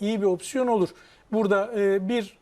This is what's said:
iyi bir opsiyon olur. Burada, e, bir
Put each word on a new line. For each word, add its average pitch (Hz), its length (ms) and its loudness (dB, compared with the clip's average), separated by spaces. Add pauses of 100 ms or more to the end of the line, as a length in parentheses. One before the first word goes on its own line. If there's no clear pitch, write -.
iyi 208 200 -2
bir 202 60 0
opsiyon 196 400 0
olur. 214 220 2 (440)
Burada, 202 440 2
e, 196 320 2
bir 233 340 -4